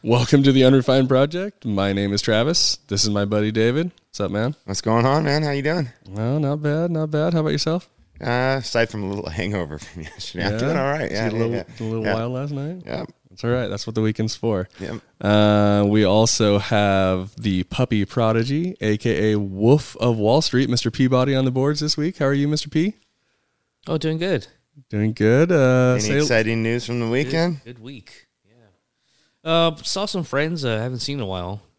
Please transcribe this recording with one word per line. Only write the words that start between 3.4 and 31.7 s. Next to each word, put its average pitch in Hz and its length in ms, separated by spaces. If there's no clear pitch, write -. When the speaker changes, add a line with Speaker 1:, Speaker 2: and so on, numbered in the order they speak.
Speaker 1:
David. 120 400
What's - 120
up, 95 100
man? 110 240
Speaker 2:
What's 98 160
going 113 260
on, 147 180
man? 147 180
How 147 80
you 139 120
doing? 151 260
Speaker 1:
Well, 113 300
not 147 240
bad, 156 280
not 156 200
bad. 151 240
How 165 60
about 156 120
yourself? 156 360
Speaker 2:
Uh, 131 400
aside 117 300
from 107 140
a 95 40
little 101 220
<laughs> - 0
hangover 87 480
from - 240
yesterday, 85 440
I'm 101 60
Speaker 1:
Yeah? 107 60
Speaker 2:
doing 143 180
all 135 80
right. 139 240
Speaker 1:
Did - 20
you 90 60
Speaker 2:
Yeah, 113 80
Speaker 1:
get 110 80
a 110 40
little, 117 160
Speaker 2:
yeah, 98 120
yeah. 113 80
Speaker 1:
a - 20
little 113 160
Speaker 2:
Yeah. 101 100
Speaker 1:
wild 113 180
last 135 200
night? 156 340
Speaker 2:
Yep. - 220
Speaker 1:
That's - 140
all 117 60
right. 123 180
That's 101 180
what 110 80
the 113 60
weekend's 110 360
for. 101 320
Speaker 2:
Yep. 98 200
Speaker 1:
Uh, 104 680
we 104 160
also 104 540
have 98 800
the 95 280
Puppy 110 400
Prodigy, 123 760
A 107 180
K 107 340
A 104 60
Wolf 104 580
of 120 200
Wall 113 260
Street, 127 280
Mister 117 200
Peabody 131 440
on 131 100
the 127 60
boards 139 300
this 151 160
week. 151 220
How 143 80
are 139 80
you, 143 140
Mister 151 200
P? 170 260
Speaker 3:
Oh, 165 120
doing 160 200
good. 175 280
Speaker 1:
Doing 107 220
good. 123 400
Uh, 127 420
Speaker 2:
Any 123 60
Speaker 1:
say 107 180
Speaker 2:
exciting 113 440
news 117 240
from 120 140
the 117 60
Speaker 3:
Good, 113 60
Speaker 2:
weekend? 147 520
Speaker 3:
good 120 160
week. - 460
Yeah. 160 60
Uh, 165 320
saw 196 240
some 180 180
friends 151 400
I 113 180
haven't 123 180
seen 139 180
in 127 40
a 104 40
while. 95 360